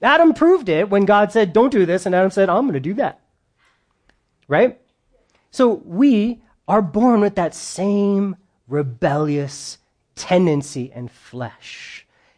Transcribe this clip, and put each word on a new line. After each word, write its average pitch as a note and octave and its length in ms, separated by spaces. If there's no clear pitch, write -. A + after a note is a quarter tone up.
Adam D#4 320
proved E4 340
it F3 220
when G3+ 140
God G#3 260
said, G#3 220
"Don't B3 180
do G3 160
this," F3+ 200
and F3+ 80
Adam F#3+ 180
said, G3 160
"I'm G#3+ 180
gonna D3+ 140
do D#3+ 140
that." A#3+ 260
Right? A3+ 320
So A#3+ 220
we A3+ 580
are G#3 160
born G#3+ 380
with G3+ 160
that E3+ 180
same G3+ 800
rebellious C#3+ 1120
tendency C#3+ 800
and B2 160
flesh. - 960